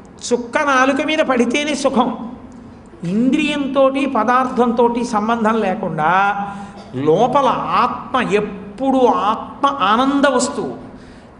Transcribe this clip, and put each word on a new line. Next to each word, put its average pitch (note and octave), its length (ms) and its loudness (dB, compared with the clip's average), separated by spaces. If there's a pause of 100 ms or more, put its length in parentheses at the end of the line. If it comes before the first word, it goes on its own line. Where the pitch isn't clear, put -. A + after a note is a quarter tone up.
(340)
చుక్క A#3+ 240 -2
నాలుక C#4 480 2
మీద D#4 140 0
పడితేనే C4+ 560 0
సుఖం. - 560 0 (720)
ఇంద్రియంతోటి C4+ 1040 0
పదార్థంతోటి A#3+ 960 2
సంబంధం A3 560 0
లేకుండా F#3 760 0 (600)
లోపల A3+ 600 2
ఆత్మ G#3 760 -2
ఎప్పుడూ B3+ 720 0
ఆత్మ G#3 600 0
ఆనంద C4+ 580 2
వస్తువు, G#3+ 480 0 (680)